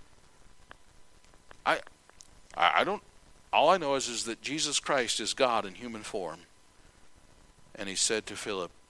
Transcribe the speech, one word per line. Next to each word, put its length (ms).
I, 140
I, 240
I 20
don't, 200
all 160
I 80
know 180
is, 120
is 180
that 160
Jesus 380
Christ 400
is 140
God 320
in 100
human 260
form. 400
And 120
he 80
said 300
to 100
Philip, 360